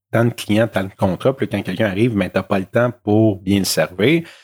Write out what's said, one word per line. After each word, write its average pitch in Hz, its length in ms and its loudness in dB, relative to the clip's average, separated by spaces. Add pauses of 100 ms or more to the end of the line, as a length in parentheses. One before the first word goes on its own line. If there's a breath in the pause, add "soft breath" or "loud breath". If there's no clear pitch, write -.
(120)
tant 113 120 2
de 120 60 2
clients, 113 380 0
tant 101 160 -4
de 95 120 -10
contrats, 101 400 0
puis - 120 -4
quand 101 160 -4
quelqu'un 101 240 -2
arrive, 104 280 0
ben, 95 140 0
t'as 95 140 -2
pas 98 160 -2
le 95 60 -4
temps 120 260 0 (120)
pour 107 340 2
bien 95 200 0
le 95 80 0
servir. 95 560 0 (220 loud breath)